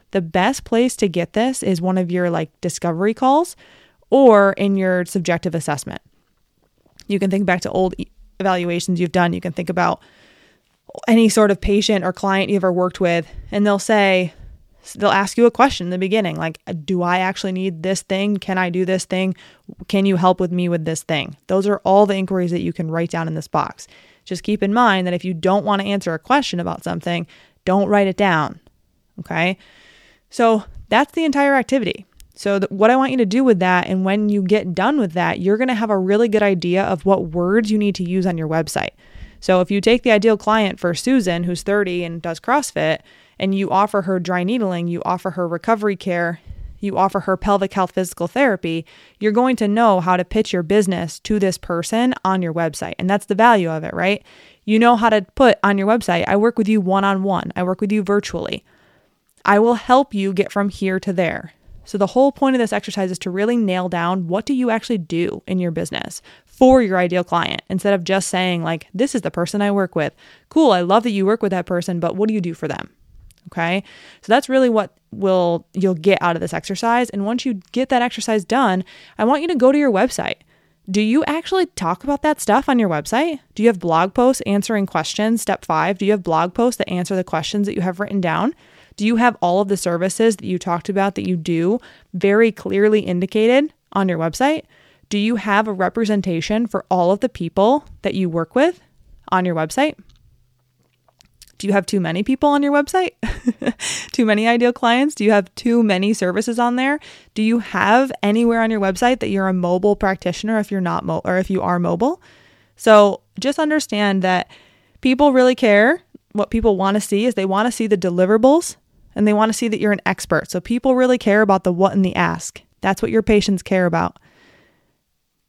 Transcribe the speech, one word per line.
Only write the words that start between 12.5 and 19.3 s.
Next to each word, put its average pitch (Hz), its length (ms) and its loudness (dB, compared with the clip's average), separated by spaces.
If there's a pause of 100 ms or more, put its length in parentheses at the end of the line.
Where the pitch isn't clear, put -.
ever 185 160 0
worked 180 300 -2
with, 170 260 0 (240)
and 202 140 0
they'll 202 120 2
say, 196 560 2 (600)
they'll 202 140 0
ask 196 280 0
you 233 80 6
a 233 60 4
question 180 360 0
in 180 40 -6
the 180 60 -4
beginning, 185 400 -2
like, 160 220 -6 (260)
"Do 180 160 -2
I 175 180 0
actually 185 320 -4
need 185 320 -6
this 185 180 -2
thing? 196 360 -4
Can 190 200 -6
I 185 120 -2
do 185 160 -2
this 185 180 -2
thing? 185 320 -2 (540)